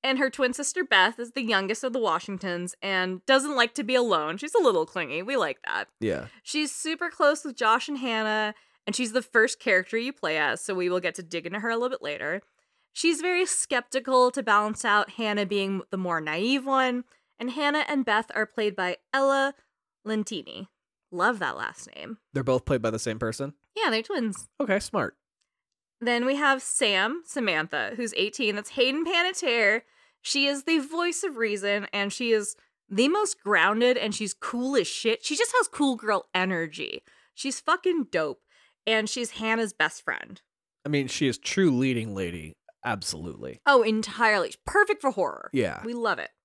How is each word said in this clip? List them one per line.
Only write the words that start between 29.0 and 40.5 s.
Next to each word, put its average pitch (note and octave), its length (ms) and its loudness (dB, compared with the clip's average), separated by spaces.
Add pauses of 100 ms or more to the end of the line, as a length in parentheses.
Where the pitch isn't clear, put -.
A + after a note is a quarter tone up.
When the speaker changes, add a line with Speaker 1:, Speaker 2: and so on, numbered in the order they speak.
Speaker 1:
Panettiere. D#4+ 760 2 (400)
She C#4+ 260 0
is C#4 160 -2
the E4 160 4
voice E4 440 -2
of D#4+ 140 -4
reason, G3+ 540 0
and G3+ 220 -2
she A#3+ 180 0
is G#3 240 2 (340)
the A#3 200 4
most G4+ 340 0
grounded, G#3 540 4
and G#3+ 180 -4
she's G#3 180 -6
cool B3+ 440 -4
as F3+ 100 2
shit. - 380 -2
She D4 100 -4
just G#4+ 220 0
has A#4+ 100 4
cool C4+ 300 0
girl G#3+ 360 0
energy. F3 680 -2 (300)
She's - 260 -6
fucking E4+ 520 0
dope, D#3 300 -2 (460)
and A3 220 2
she's A#3+ 220 -6
Hannah's A3 420 -2
best - 300 -2
friend. - 380 -8 (440)